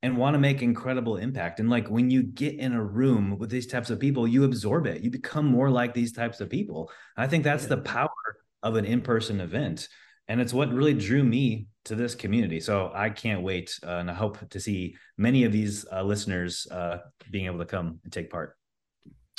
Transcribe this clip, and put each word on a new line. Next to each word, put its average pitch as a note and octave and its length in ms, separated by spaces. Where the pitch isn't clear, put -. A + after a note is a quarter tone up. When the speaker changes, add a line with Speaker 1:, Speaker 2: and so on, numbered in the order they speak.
Speaker 1:
and B2 160
wanna C#3+ 200
make C#3 240
incredible A#2+ 540
impact. G2+ 440
And, A2+ 100
like, A2+ 180
when A#2+ 220
you C3 120
get C3+ 320
in B2+ 180
a A2+ 120
room G#2 540
with A#2 100
these B2 180
types A#2+ 220
of A2+ 100
people, C3+ 300
you C3+ 160
absorb B2 420
it. F2 160
You A#2+ 80
become D3+ 360
more C3 240
like A#2+ 240
these A#2+ 180
types A#2 280
of F#2 100
people. - 420
And A2+ 80
I C3+ 40
think D#3 140
that's C#3+ 220
Speaker 2:
Yeah. C#3 120
Speaker 1:
the - 60
power A#2+ 540
of A2 140
an G#2 80
in-person A2 560
event. F2+ 480
And A2+ 140
it's A#2+ 100
what C#3 200
really C#3 220
drew A#2+ 300
me A2+ 440
to A2 80
this A#2 200
community. G2 460
So G2 340
I G2+ 140
can't G#2 340
wait, F2+ 400
uh, F2 100
and F2 180
I F2 40
hope G2+ 360
to F#2+ 100
see F2+ 340
many A#2+ 280
of G#2+ 80
these, G#2 380
uh, F#2+ 120
listeners, F#2+ 680
uh, F2 280
being F#2+ 160
able F2 120
to E2+ 60
come E2+ 400
and F2 80
take E2 180
part. E2 260